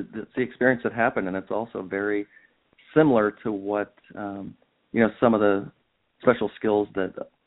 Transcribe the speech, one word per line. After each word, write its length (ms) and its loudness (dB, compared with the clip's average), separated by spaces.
it's 220 -12
the 60 -2
experience 420 0
that 80 -4
happened, 360 -2
and 80 -6
it's 140 -8
also 320 -6
very 440 -4
similar 380 4
to 100 -4
what, 420 -4
um, 380 -12
you 80 0
know, 80 6
some 140 4
of 60 2
the 300 2
special 360 2
skills 380 0
that 180 -2